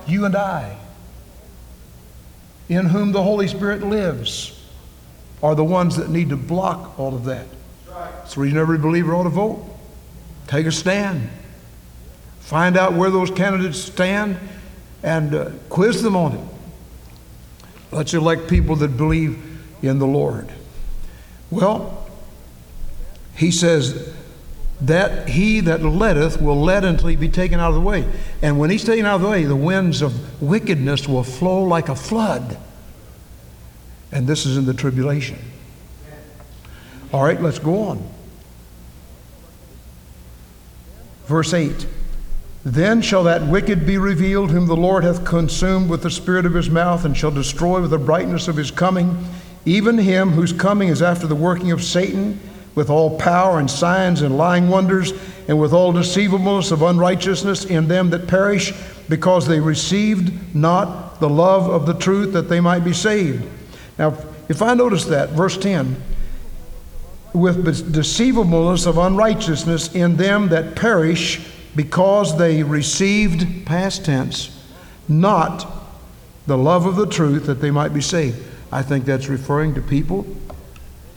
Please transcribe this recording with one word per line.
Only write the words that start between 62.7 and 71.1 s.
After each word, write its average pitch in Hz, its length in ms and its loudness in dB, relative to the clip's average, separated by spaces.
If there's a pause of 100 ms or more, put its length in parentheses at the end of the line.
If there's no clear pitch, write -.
be 175 100 2
saved. 170 540 0 (500)
Now, 156 200 0 (320)
if 160 120 0
I 226 120 4
notice 240 320 2
that, 139 240 0
verse 170 280 0
ten, 135 440 -2 (1300)
with 175 600 0
deceivableness 175 920 2
of 170 120 2
unrighteousness 175 960 0
in 175 240 2
them 196 320 2
that 160 260 0
perish, 175 720 0 (300)